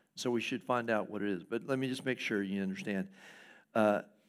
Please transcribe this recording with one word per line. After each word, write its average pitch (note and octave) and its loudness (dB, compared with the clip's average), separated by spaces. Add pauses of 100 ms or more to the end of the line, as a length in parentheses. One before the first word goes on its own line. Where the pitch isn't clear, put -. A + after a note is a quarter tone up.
(140)
So - -2
we A#2 2
should A2+ -4
find A#2+ 0
out G#2+ 2
what G#2 -6
it G#2 0
is. F2+ -2
But A2+ -4
let C3+ 0
me C3 -2
just B2+ -4
make B2+ 0
sure G#2 0
you G2 -2
understand. F#2+ -2 (680)
Uh, G#2+ 6 (260)